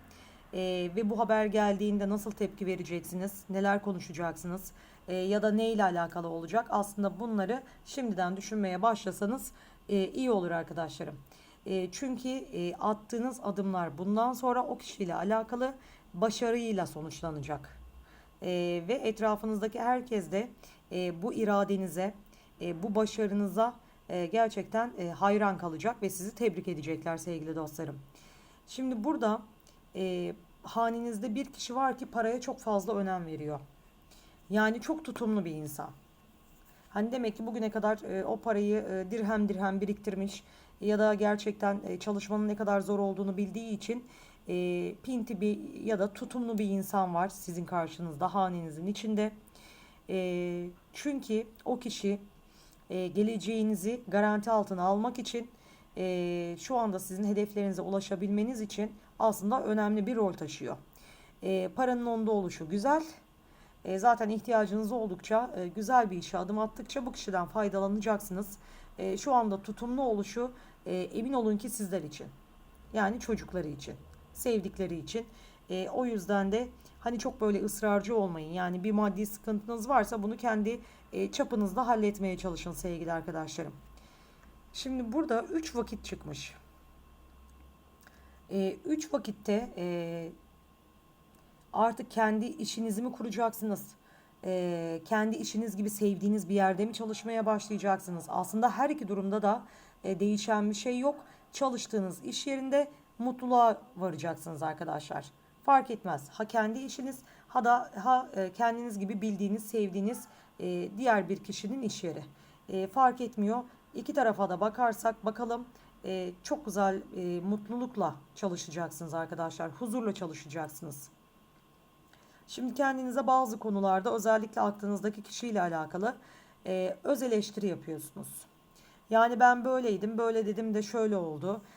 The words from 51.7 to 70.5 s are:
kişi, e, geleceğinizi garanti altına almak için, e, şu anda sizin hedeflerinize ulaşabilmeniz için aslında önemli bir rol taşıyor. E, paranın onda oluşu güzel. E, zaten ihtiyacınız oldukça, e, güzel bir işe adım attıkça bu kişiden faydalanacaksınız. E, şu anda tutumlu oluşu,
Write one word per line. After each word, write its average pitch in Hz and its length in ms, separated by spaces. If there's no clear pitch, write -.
kişi, 202 400
e, 185 180
geleceğinizi 214 1000
garanti 208 440
altına 196 320
almak 208 360
için, 240 300
e, 175 640
şu 254 180
anda 208 220
sizin 190 240
hedeflerinize 202 580
ulaşabilmeniz 202 800
için 208 300
aslında 214 440
önemli 214 440
bir 247 80
rol 202 180
taşıyor. 139 440
E, 185 320
paranın 247 300
onda 226 260
oluşu 175 380
güzel. 262 340
E, 190 140
zaten 226 300
ihtiyacınız 214 600
oldukça, 220 640
e, 185 120
güzel 214 440
bir 185 60
işe 175 200
adım 185 220
attıkça 233 460
bu 247 60
kişiden 185 340
faydalanacaksınız. 202 1120
E, 190 200
şu 277 160
anda 214 280
tutumlu 240 400
oluşu, 233 500